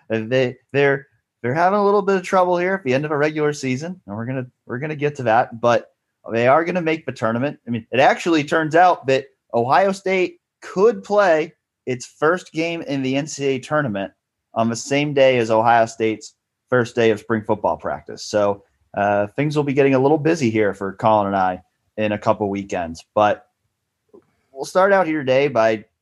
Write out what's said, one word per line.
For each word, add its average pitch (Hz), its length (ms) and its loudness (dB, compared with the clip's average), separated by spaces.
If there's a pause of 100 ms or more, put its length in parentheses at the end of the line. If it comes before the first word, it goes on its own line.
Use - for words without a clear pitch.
Uh, 113 160 -2
they, 123 320 -2 (160)
they're, 139 340 0 (340)
they're 123 120 -4
having 180 260 2
a 202 60 2
little 202 160 2
bit 190 160 0
of 180 60 -6
trouble 180 340 2
here 180 160 -2
at 190 100 -6
the 123 100 0
end 147 120 0
of 151 60 -8
a 151 60 -2
regular 151 360 0
season, 147 520 -6
and 101 120 -10
we're 113 80 -8
gonna, 127 220 -8 (180)
we're 120 140 -8
gonna 156 180 -8
get 143 180 -2
to 131 80 -8
that, 117 380 0
but 117 320 2 (400)
they 117 120 0
are 147 200 4
gonna 180 160 -4
make 160 240 -2
the 123 80 -8
tournament. 123 520 -4
I 120 40 -10
mean, 117 200 -6
it 120 120 2
actually 165 420 2
turns 156 320 -2
out 170 320 4
that 131 200 0 (260)
Ohio 151 400 2
State 185 480 -4 (180)
could 196 420 0
play 175 520 2 (320)
its 123 200 -6
first 175 460 -2
game 165 300 -4
in 139 200 -6
the 131 140 -2
N 147 120 -2
C 139 180 -8
A 139 60 0
A 135 80 -2
tournament 127 520 -4 (420)
on 113 160 0
the 113 60 -4
same 143 380 -2
day 131 240 4
as 113 120 0
Ohio 117 360 4
State's 110 480 -4 (360)
first 120 260 0
day 113 160 4
of 104 100 -2
spring 110 220 -4
football 98 340 -2
practice. - 480 -10
So, 101 400 -2 (280)
uh, 101 340 0
things 147 280 -4
will 151 80 0
be 143 80 -4
getting 139 240 2
a 127 40 2
little 139 180 4
busy 151 320 0
here 107 240 0
for 98 180 -8
Colin 107 360 2
and 98 100 -2
I 92 260 -2 (320)
in 107 160 -2
a 104 60 -2
couple 104 320 -2
weekends, 95 640 -8
but 104 340 0 (1040)
we'll 135 120 -14
start 185 300 2
out 190 120 4
here 156 140 -2
today 135 300 2
by 113 340 2 (180)